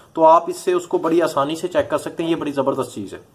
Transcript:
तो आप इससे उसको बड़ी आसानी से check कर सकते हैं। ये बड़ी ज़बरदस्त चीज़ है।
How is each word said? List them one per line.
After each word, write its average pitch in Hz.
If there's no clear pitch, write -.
तो 160
आप 170
इससे 180
उसको 175
बड़ी 165
आसानी 151
से 170
check 151
कर 151
सकते 165
हैं। 165
ये 165
बड़ी 147
ज़बरदस्त 135
चीज़ 92
है। 82